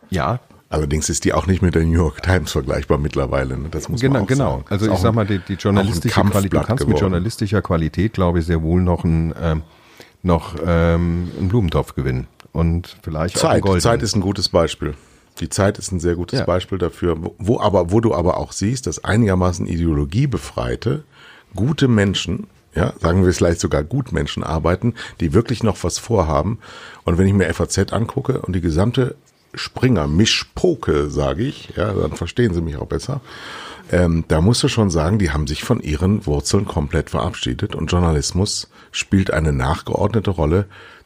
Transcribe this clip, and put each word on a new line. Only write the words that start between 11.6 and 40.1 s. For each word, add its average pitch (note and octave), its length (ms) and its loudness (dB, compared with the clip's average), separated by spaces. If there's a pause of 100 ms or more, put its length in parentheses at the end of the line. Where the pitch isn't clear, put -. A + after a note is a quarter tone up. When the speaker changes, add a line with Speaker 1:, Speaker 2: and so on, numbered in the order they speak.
Speaker 1:
gewinnen. B1+ 320 -4 (260)
Und E2 480 0
vielleicht D#2+ 380 -6
auch - 60 0
einen D#3+ 80 2
Speaker 2:
Zeit, G2 100 2
Speaker 1:
goldenen. F#2+ 180 2
Speaker 2:
Zeit A#2 220 2
ist A2 120 -2
ein G#2+ 60 2
gutes F#2+ 300 -2
Beispiel. D#2 420 0 (480)
Die - 80 -4
Zeit G2+ 300 0
ist - 140 -8
ein F2+ 80 -2
sehr E2+ 140 0
gutes F2 260 -4
Speaker 1:
Ja. - 40 -2
Speaker 2:
Beispiel F#2 320 -2
dafür, F2 480 -2
wo, F#2+ 140 -8
wo G2+ 200 0
aber, E2+ 320 2
wo A2+ 120 4
du A2 120 2
aber E2 220 2
auch - 160 -8
siehst, A#2+ 340 -4
dass - 160 -6
einigermaßen F#2 640 2
ideologiebefreite, E2 1400 -2 (500)
gute C3 340 2
Menschen, G2+ 600 0 (260)
ja, - 260 0
sagen F2 220 4
wir F2+ 80 6
es F2 80 0
vielleicht F2 220 2
sogar D2+ 220 0
Gutmenschen D#2 600 -4
arbeiten, E2+ 480 0 (280)
die E2 120 0
wirklich A2+ 300 0
noch G#2+ 220 0
was F2 140 -4
vorhaben. F2 600 0 (460)
Und F2 120 2
wenn F#2+ 100 4
ich G2 60 4
mir F#2+ 140 4
F E2+ 160 -2
A - 60 -2
Z - 260 -2
angucke - 480 -4
und F2+ 120 -6
die F#2 60 -2
gesamte G2 560 0 (380)
Springer-Mischpoke, D#2+ 1600 0
sag C#2 280 -2
ich, B2+ 380 -8
ja, G#2+ 160 0
dann F2+ 200 -2
verstehen F#2 420 -2
Sie E2+ 60 0
mich D#2+ 160 -4
auch - 100 -8
besser. G2+ 340 -6 (720)
Ähm, E2 380 4
da D#2+ 120 2
musst G#2+ 220 4
du D3+ 60 2
schon A2 220 2
sagen, E2 280 2
die F2+ 120 2
haben D2+ 160 -2
sich D2 180 -6
von - 160 0
ihren F#2 460 0
Wurzeln E2+ 400 0
komplett D2 440 -2
verabschiedet - 640 -4
und D#2+ 180 -6
Journalismus F2 760 0 (220)
spielt - 400 0
eine D#2 220 0
nachgeordnete F#2+ 760 -2